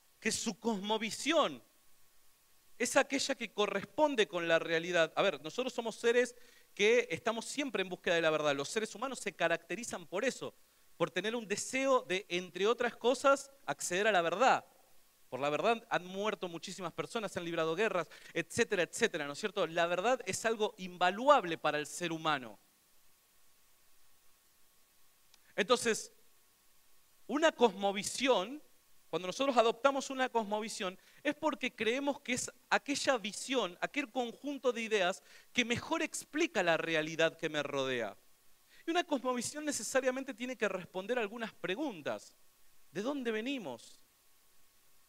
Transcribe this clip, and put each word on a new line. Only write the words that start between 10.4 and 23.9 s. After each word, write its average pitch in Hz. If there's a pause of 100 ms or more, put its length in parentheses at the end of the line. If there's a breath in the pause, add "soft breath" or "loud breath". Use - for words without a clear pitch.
por 165
tener 202
un 226
deseo 262
de, 185
entre 180
otras 240
cosas, 269 (160)
acceder 180
a 220
la 180
verdad. 170 (640)
Por 127
la 143
verdad 196
han 170
muerto 196
muchísimas 170
personas, 190
se -
han 175
librado 165
guerras, 185 (260 loud breath)
etcétera, 190
etcétera, 160
¿no 143
es -
cierto? 196
La 170
verdad 190
es -
algo 226
invaluable 185
para 147
el 151
ser 175
humano. 151 (3000 soft breath)